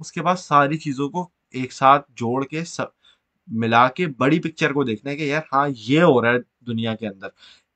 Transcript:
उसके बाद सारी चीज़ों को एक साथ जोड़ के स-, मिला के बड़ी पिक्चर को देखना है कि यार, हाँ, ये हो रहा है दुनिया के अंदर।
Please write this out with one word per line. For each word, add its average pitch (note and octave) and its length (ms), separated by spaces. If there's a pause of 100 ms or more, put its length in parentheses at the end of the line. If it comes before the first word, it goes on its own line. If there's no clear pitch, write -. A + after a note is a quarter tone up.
उसके E3 200
बाद F3+ 140
सारी D3 420
चीज़ों C#3+ 320
को F3 220 (240)
एक B2+ 160
साथ C3+ 280 (180)
जोड़ B2 280
के D#3 180
स-, - 180 (680)
मिला A#2 380
के F3+ 200
बड़ी C#3 320
पिक्चर D#3 340
को C#3+ 100
देखना A#2+ 280
है C#3+ 60
कि D3 140
यार, D3+ 220
हाँ, C#3+ 160
ये B2+ 320
हो D3 180
रहा A#2 120
है A#2+ 80
दुनिया A#2 560
के A2 120
अंदर। G2 240 (440)